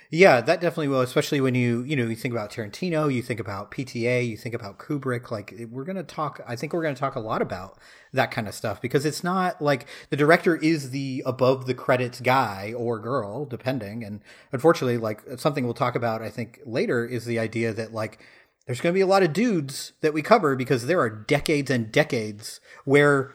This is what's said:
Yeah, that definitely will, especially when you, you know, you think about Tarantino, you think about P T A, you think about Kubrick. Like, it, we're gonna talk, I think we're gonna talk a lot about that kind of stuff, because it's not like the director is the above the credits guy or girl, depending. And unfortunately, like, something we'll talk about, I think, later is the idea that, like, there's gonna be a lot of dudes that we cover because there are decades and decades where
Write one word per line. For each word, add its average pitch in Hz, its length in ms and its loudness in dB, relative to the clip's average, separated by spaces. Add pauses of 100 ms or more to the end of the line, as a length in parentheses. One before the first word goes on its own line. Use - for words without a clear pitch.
Yeah, 156 320 8
that 160 180 2
definitely 165 280 -2
will, 135 140 2
especially 139 400 0
when 131 120 2
you, 120 300 2
you 147 120 -4
know, 120 120 0
you 113 80 -4
think 120 180 -6
about 107 180 -6
Tarantino, 151 600 -2
you 120 80 0
think 107 180 -6
about 104 300 -10
P 139 160 -8
T 117 220 -4
A, 123 160 2
you 113 140 -6
think 117 180 -8
about 104 240 -12
Kubrick. 131 500 -6
Like, 104 220 -8
it, 110 180 -14
we're 127 140 -12
gonna 185 180 -8
talk, 147 460 -8
I 120 80 -6
think 147 180 -6
we're 175 80 -2
gonna 151 140 -2
talk 135 200 -4
a 127 40 -4
lot 117 240 -4
about - 160 -6 (540)
that 123 180 0
kind 113 160 -6
of 92 60 -8
stuff, 107 280 -6
because 135 240 0
it's 147 160 -4
not 180 400 -2
like 143 240 0 (260)
the 156 40 0
director 160 400 4
is 156 360 0
the 135 340 -4
above 127 400 2
the 127 80 0
credits 123 480 0
guy 110 560 0
or 117 240 -2
girl, 113 440 -4
depending. 123 600 -6
And 101 160 -10 (320)
unfortunately, 131 440 2
like, 107 240 -4 (140)
something 143 300 0
we'll 120 80 -2
talk 123 220 0
about, 113 260 -2
I 113 80 -10
think, 117 360 -10
later 127 400 0
is 120 200 -6
the 117 120 -2
idea 113 360 -2
that, 101 180 -8
like, 110 280 -6 (460)
there's 123 140 -6
gonna 175 140 0
be 190 80 4
a 190 60 4
lot 190 160 6
of 160 100 4
dudes 170 680 0
that 156 140 2
we 156 80 0
cover 160 340 4
because 127 320 0
there 175 140 2
are 123 80 0
decades 143 600 0
and 117 220 0
decades 110 720 -2 (240)
where 139 480 6